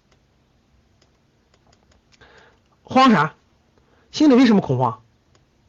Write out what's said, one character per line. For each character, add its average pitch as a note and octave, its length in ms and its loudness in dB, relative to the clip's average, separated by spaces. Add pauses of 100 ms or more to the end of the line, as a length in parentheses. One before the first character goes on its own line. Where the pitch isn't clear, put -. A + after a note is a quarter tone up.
(2750)
慌 B3+ 280 0
啥？ E3 240 -2 (760)
心 D4+ 200 0
里 B3 40 4
为 B3+ 120 2
什 A3 80 2
么 F#3 80 0
恐 B2 160 -8
慌？ B2+ 240 -8 (680)